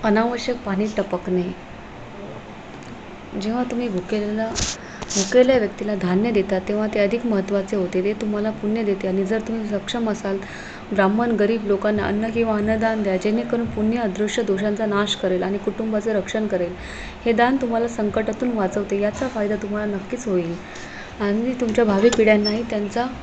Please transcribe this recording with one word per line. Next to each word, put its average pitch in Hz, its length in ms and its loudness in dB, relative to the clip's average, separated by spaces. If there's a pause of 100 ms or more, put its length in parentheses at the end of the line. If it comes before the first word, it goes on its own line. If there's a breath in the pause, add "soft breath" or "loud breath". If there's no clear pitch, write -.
अनावश्यक 233 500 2
पाणी 202 300 -2 (100)
टपकणे. 180 460 0 (2000)
जेव्हा 233 240 -2
तुम्ही 240 240 -2
भुकेलेला, 208 600 -2 (680 loud breath)
भुकेल्या 247 420 6
व्यक्तीला 208 360 -2
धान्य 190 360 2
देता, 190 280 2
तेव्हा 208 280 -2
ते 214 140 0
अधिक 233 260 2
महत्त्वाचे 196 500 0
होते. 185 280 0
ते 202 80 2
तुम्हाला 208 380 0
पुण्य 214 320 -2
देते 202 260 0
आणि 190 160 2
जर 220 160 0
तुम्ही 220 280 -4
सक्षम 214 420 -2
असाल, 196 280 -2 (540 loud breath)
ब्राह्मण, 208 380 4
गरीब 214 360 2
लोकांना 208 380 2
अन्न 214 260 0
किंवा 226 260 2
अन्नदान 220 460 2
द्या, 190 140 2
जेणेकरून 233 500 0
पुण्य 214 320 0
अदृश्य 208 440 0
दोषांचा 208 440 0
नाश 202 280 0
करेल 185 280 0
आणि 196 160 -2
कुटुंबाचे 214 540 -2
रक्षण 214 340 0
करेल. 180 280 0 (500 loud breath)
हे 233 80 4
दान 240 240 4
तुम्हाला 233 320 0
संकटातून 220 640 0
वाचवते. 202 480 0
याचा 214 280 0
फायदा 208 280 -2
तुम्हाला 208 380 -2
नक्कीच 208 340 -6
होईल 170 260 0 (680 loud breath)
आणि 220 400 0
तुमच्या 233 240 2
भावी 208 260 6
पिढ्यांनाही 214 520 4
त्यांचा 220 440 -2 (160)